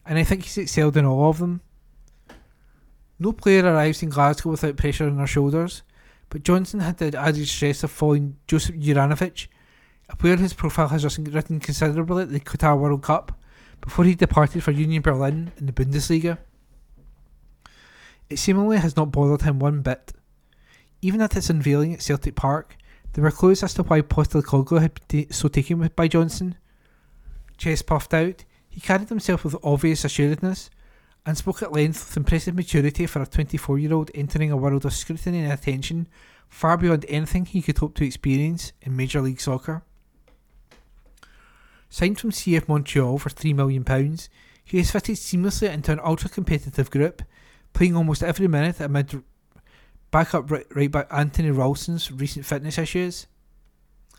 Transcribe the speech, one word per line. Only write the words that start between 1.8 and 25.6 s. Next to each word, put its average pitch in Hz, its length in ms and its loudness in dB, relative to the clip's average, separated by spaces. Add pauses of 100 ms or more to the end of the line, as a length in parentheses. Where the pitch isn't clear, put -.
No 196 140 0
player 196 340 4
arrives 156 380 4
in 160 60 -2
Glasgow 147 420 2
without 147 260 -2
pressure 147 300 0
on 143 100 0
their 139 80 0
shoulders, 147 560 0 (480)
but 147 140 -10
Johnson 185 380 2
had 170 160 -2
the 147 200 -2
added 147 300 0
stress 143 340 -2
of 151 80 -4
following 147 460 0 (120)
Josip 156 280 0
Juranovic, 147 720 0 (640)
a - 60 -10
player 175 200 4
whose 180 180 2
profile 160 360 0
has 147 160 0
risen, 151 180 -4
risen 151 360 -4
considerably 160 640 -2
at 170 60 -6
the 143 120 -4
Qatar 147 360 2
World 143 240 0
Cup, - 380 -2 (400)
before 175 260 2
he 185 80 6
departed 151 480 0
for 151 100 -2
Union 156 300 0
Berlin 147 560 -2
in 143 80 -8
the 135 60 -2
Bundesliga. 156 680 -2 (1900)
It 147 80 -8
seemingly 202 400 2
has 160 180 0
not 151 160 2
bothered 143 320 2
him 143 160 2
one 143 220 2
bit. 131 320 -6 (880)
Even 190 200 0
at 214 140 2
its 190 140 0
unveiling 147 440 2
at 160 80 -10
Celtic 143 340 -2
Park, 139 400 -2 (380)
there 147 100 0
were 151 80 4
clues 185 300 4
as 190 140 -2
to 185 80 0
why 156 180 4
Postecoglou 147 800 2
had 160 140 2
been 147 320 -4
ta-, - 60 -12
so - 140 0
taken 143 300 0